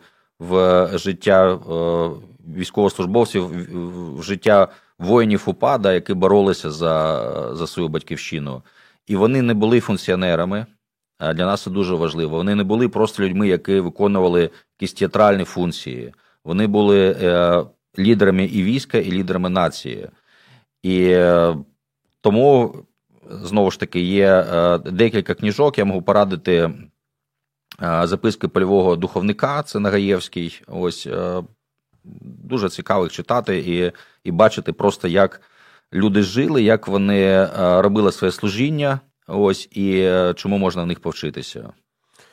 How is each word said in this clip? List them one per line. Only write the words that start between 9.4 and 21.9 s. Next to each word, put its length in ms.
не 120
були 260
функціонерами, 840
а 160
для 120
нас 160
це 80
дуже 240
важливо. 420
Вони 180
не 100
були 240
просто 340
людьми, 260
які 320
виконували 720
якісь 120
театральні 520
функції. 720
Вони 220
були, 540
е, 440
лідерами 460
і 180
війська, 360
і 140
лідерами 360
нації. 600
І, 280
е, 460